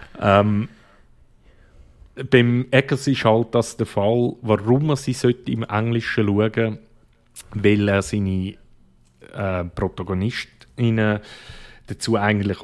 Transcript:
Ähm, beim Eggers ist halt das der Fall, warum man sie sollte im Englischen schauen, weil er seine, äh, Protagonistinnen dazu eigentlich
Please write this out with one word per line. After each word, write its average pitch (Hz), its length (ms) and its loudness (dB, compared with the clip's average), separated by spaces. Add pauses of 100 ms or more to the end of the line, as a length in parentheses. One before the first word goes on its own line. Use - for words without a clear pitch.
(220)
Ähm, 104 480 2 (1600)
beim 123 420 4
Eggers 135 360 2
ist 131 180 0
halt 113 300 2
das - 220 -2
der 110 100 -2
Fall, 117 540 0
warum 113 460 2
man 147 100 0
sie 127 160 -4
sollte 123 380 -2
im 113 120 -4
Englischen 110 640 -2
schauen, 107 500 0 (800)
weil 104 340 4
er 98 140 2
seine, 95 520 -4 (800)
äh, 92 300 -4
Protagonistinnen 104 1600 -4 (680)
dazu 113 300 -2
eigentlich 101 460 0